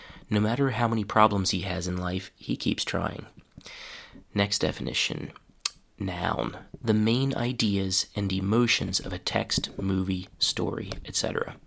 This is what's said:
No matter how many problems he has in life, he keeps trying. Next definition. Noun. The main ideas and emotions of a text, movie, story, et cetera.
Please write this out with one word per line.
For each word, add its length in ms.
No 100
matter 300
how 180
many 160
problems 460
he 120
has 240
in 120
life, 380
he 200
keeps 280
trying. 420
Next 280
definition. 720
Noun. 580
The 140
main 400
ideas 720
and 160
emotions 680
of 140
a 60
text, 580
movie, 520
story, 520
et 120
cetera. 400